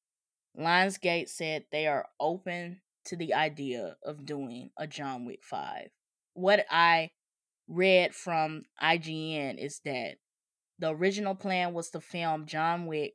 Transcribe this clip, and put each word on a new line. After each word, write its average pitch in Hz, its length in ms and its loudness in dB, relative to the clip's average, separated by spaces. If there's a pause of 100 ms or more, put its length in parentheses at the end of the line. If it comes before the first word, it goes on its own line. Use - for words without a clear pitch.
(580)
Lionsgate 175 720 2
said 156 420 -4
they 156 160 0
are 139 200 0 (120)
open 175 640 -4 (240)
to 180 100 -10
the 165 180 -2
idea 135 720 -2
of 147 220 -10
doing 131 520 -8
a 156 100 -6
John 135 380 -8
Wick - 180 -12
five. - 460 -8 (440)
What 190 360 4
I 165 420 6 (560)
read 180 460 6
from 156 520 -2 (140)
I 165 180 4
G 160 380 -6
N 139 220 -4
is 143 280 -8
that 123 320 -6 (600)
the 160 140 0
original 196 420 0
plan 185 380 0
was 170 180 -4
to 160 100 -8
film 160 460 -4
John 165 380 0
Wick 156 300 -4